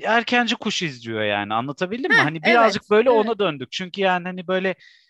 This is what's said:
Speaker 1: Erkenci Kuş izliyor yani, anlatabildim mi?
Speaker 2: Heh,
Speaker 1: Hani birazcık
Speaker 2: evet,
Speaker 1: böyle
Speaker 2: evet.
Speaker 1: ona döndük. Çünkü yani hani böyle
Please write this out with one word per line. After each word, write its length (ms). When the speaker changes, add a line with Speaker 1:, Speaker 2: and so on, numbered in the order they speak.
Speaker 1:
Erkenci 520
Kuş 260
izliyor 420
yani, 300
anlatabildim 580
mi? 60
Speaker 2:
Heh, 60
Speaker 1:
Hani 200
birazcık 380
Speaker 2:
evet, 100
Speaker 1:
böyle 180
Speaker 2:
evet. 160
Speaker 1:
ona 140
döndük. 320
Çünkü 300
yani 220
hani 240
böyle 280